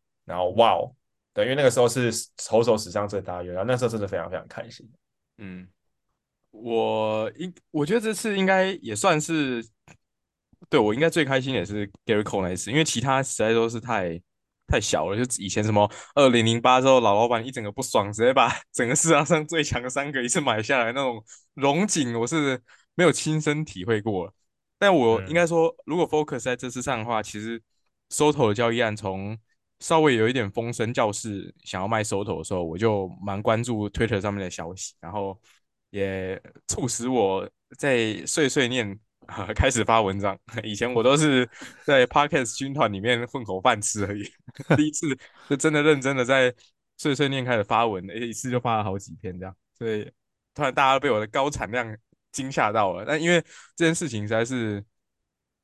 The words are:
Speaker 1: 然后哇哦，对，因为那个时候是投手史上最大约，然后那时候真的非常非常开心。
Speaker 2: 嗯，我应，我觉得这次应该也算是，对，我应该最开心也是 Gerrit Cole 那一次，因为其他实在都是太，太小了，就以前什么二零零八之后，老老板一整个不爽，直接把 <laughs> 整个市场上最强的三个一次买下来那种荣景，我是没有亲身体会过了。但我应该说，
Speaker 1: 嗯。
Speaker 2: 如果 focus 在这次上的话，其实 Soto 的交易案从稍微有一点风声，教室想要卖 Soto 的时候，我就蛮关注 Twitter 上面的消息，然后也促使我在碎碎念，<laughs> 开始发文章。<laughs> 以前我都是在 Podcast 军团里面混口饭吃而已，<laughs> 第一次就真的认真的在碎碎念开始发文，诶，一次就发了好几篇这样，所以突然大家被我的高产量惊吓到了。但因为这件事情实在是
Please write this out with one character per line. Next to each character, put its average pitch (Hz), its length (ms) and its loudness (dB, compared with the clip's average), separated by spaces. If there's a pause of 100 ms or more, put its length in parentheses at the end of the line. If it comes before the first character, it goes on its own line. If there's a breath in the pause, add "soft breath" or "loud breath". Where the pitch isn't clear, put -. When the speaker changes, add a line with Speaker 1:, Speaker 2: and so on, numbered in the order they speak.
(240)
Speaker 1:
然 87 140 -8
后 90 140 0
哇 113 180 6
哦， - 260 -2 (380)
对， 104 100 0
因 123 60 0
为 135 40 -2
那 147 80 0
个 127 80 6
时 127 80 2
候 120 80 6
是 120 240 0 (380)
投 113 140 4
手 117 120 4
史 107 160 -2
上 104 160 -2
最 101 140 -6
大 90 220 -8
约， 90 100 -10
然 92 100 -4
后 104 80 -4
那 123 60 2
时 120 80 -2
候 113 60 0
真 110 100 -4
的 98 80 -4
非 95 80 -6
常 85 140 -6
非 90 80 -6
常 - 100 -14
开 120 220 -14
心。 - 200 -20 (460)
Speaker 2:
嗯， 92 320 -16 (840)
我 110 840 -2
应， 175 160 -10 (180)
我 147 140 -2
觉 160 80 -2
得 233 80 2
这 214 140 -2
次 214 240 -4
应 190 80 2
该 190 240 4 (100)
也 107 160 -8
算 160 240 2
是， 143 420 -2 (1080)
对， 151 100 4
我 107 160 4
应 131 60 -4
该 165 100 4
最 160 140 2
开 135 160 2
心 131 120 -4
也 95 120 0
是 101 260 -6 (160)
Gerrit 107 160 2
Cole 104 200 -2
那 90 100 -2
一 92 40 -4
次， 98 140 -8
因 131 60 -2
为 160 80 4
其 123 160 -2
他 135 220 0
实 - 200 -8
在 110 100 2
都 117 160 2
是 113 120 -6
太， 98 380 -4 (500)
太 127 120 0
小 82 300 -2
了， 104 60 -4
就 123 260 -4
以 98 60 -8
前 107 160 -2
什 107 100 0
么 104 160 4 (240 loud breath)
二 139 140 6
零 117 180 4
零 117 140 2
八 127 200 6
之 131 60 2
后， 127 140 8
老 104 140 4
老 110 120 4
板 117 180 -2
一 131 60 -10
整 123 120 -10
个 104 100 -8
不 131 100 -8
爽， 104 300 0
直 113 100 -2
接 127 100 6
把 127 160 6 (120)
<laughs> - 120 -20
整 123 140 0
个 127 80 0
市 160 160 2
场 147 160 4
上 156 200 2
最 160 180 -2
强 123 180 -4
的 127 60 -8
三 143 240 -4
个 131 100 -2
一 120 60 -2
次 160 120 0
买 113 220 0
下 131 160 0
来 113 140 0
那 139 100 -4
种 120 200 -4 (320 loud breath)
荣 143 320 2
景， 120 320 -2
我 117 80 0
是 139 360 -2 (320 soft breath)
没 175 80 0
有 170 80 6
亲 156 300 0
身 151 240 -2
体 90 200 -10
会 110 160 0
过 101 260 -4
了。 - 60 -20 (460)
但 196 160 6
我 113 280 4
应 147 120 -6
该 175 120 4
说， 165 200 2
Speaker 1:
嗯。 - 100 -4 (100)
Speaker 2:
如 156 100 -4
果 160 120 0
focus 147 320 -2
在 123 140 -2
这 123 160 -8
次 123 100 -8
上 127 180 -4
的 107 60 -6
话， 113 180 -2
其 107 180 -12
实 113 200 -8 (500)
Soto 147 380 4
的 104 60 2
交 117 160 2
易 117 100 0
案 110 160 0
从 101 400 -6 (440)
稍 165 200 2
微 147 140 6
有 110 140 4
一 127 40 0
点 117 180 -2
风 117 220 -6
声， 117 220 -4
教 110 180 2
室 95 400 -8 (120)
想 92 180 -6
要 101 60 -4
卖 110 140 0
Soto 101 360 -4
的 80 60 -10
时 98 100 -6
候， 90 80 -2
我 82 160 -6
就 101 300 0 (120)
蛮 101 220 -6
关 113 200 2
注 107 280 -4
Twitter 110 300 -2
上 101 120 -4
面 101 100 -6
的 90 60 -6
消 87 280 -10
息， - 240 -14
然 85 100 -14
后 98 280 -8 (520 soft breath)
也 95 500 -6 (280)
促 - 180 -4
使 123 220 -4
我 98 380 2 (300)
在 110 480 0
碎 151 240 0
碎 127 200 2
念， 110 300 -4 (280)
<laughs> 104 280 -8
开 135 160 4
始 117 140 0
发 113 160 4
文 98 200 0
章。 98 260 -2
<laughs> 110 160 -8
以 107 120 -8
前 117 180 -2
我 117 100 2
都 135 140 6
是 135 320 4 (360 loud breath)
在 135 220 6
Podcast 143 500 0
军 135 160 -6
团 127 200 2
里 98 80 -6
面 120 260 0
混 131 160 -8
口 95 180 -6
饭 113 220 4
吃 101 240 -4
而 104 100 -6
已， 101 60 -10 (280)
<laughs> - 260 0
第 151 100 2
一 151 60 -4
次 160 140 -6 (420 loud breath)
就 147 80 0
真 156 160 2
的 147 100 2
认 147 180 4
真 135 160 0
的 123 80 0
在 127 300 4 (420 soft breath)
碎 147 180 0
碎 143 140 2
念 135 160 -4
开 123 120 0
始 101 80 0
发 117 220 2
文， 95 200 -4
诶， 117 220 -8
一 113 40 -8
次 123 180 -8
就 123 100 0
发 117 160 0
了 104 80 -2
好 98 120 -4
几 82 240 -14
篇 92 160 -10
这 90 80 -12
样， 95 100 -14 (220)
所 113 140 -6
以 107 180 -6 (460)
突 151 80 -6
然 131 100 0
大 135 200 4
家 139 80 4
被 139 100 0
我 107 80 2
的 107 80 -2
高 139 240 -2
产 104 220 -6
量 113 240 -6 (340)
惊 135 220 -8
吓 117 180 2
到 104 220 2
了。 87 120 -8
但 151 160 -2
因 165 80 0
为 175 120 4 (340 loud breath)
这 165 100 0
件 165 80 4
事 165 160 -4
情 110 140 -4
实 104 60 -6
在 113 160 0
是 110 400 -4 (800)